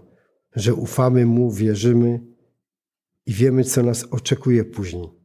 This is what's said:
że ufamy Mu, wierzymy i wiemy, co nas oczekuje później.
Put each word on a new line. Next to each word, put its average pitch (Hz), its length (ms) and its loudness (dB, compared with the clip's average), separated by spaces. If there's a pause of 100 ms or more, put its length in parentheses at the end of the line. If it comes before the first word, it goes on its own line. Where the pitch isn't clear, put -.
(520)
że 110 220 0
ufamy 127 520 2
Mu, 120 240 2
wierzymy 117 720 2 (1040)
i 120 60 -4
wiemy, 127 320 2
co 127 180 0
nas 120 220 -2
oczekuje 120 600 -2
później. 87 440 -10 (160)